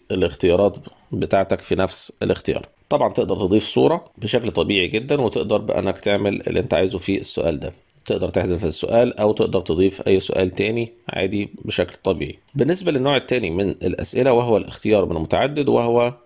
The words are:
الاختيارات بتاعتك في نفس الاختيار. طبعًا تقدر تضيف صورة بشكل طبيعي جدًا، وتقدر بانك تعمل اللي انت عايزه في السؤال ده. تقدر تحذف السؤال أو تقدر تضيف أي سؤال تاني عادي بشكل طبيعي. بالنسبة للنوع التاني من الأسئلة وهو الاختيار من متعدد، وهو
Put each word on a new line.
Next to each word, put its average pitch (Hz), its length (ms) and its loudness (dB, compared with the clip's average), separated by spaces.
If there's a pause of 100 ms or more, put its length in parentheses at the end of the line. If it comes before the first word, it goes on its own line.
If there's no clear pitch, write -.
(100)
الاختيارات 92 640 2 (360)
بتاعتك 95 480 0
في - 140 -4
نفس - 380 -2 (100)
الاختيار. 87 440 -2 (220)
طبعًا 123 240 2
تقدر 95 240 0
تضيف 101 280 2
صورة 143 400 2 (140)
بشكل 110 320 -2
طبيعي 98 380 0
جدًا، 135 320 -2
وتقدر 107 380 0
بانك 98 400 -2
تعمل 101 480 0
اللي 85 140 -2
انت - 140 -2
عايزه 90 240 2
في 98 220 -2
السؤال 78 400 -2
ده. - 120 -8 (320)
تقدر 92 240 -2
تحذف 90 360 -2
السؤال 117 540 0
أو 107 140 2
تقدر 95 280 0
تضيف 90 480 0
أي 95 120 4
سؤال 92 300 0
تاني 113 420 -2 (160)
عادي 101 420 -4 (140)
بشكل 87 300 -4 (100)
طبيعي. 82 340 -2 (160)
بالنسبة 165 380 0
للنوع 135 240 0
التاني 120 340 -2
من 95 200 0
الأسئلة 120 640 0
وهو 120 240 4
الاختيار 98 500 2
من 87 100 -2
متعدد، 127 520 0
وهو 120 460 2 (120)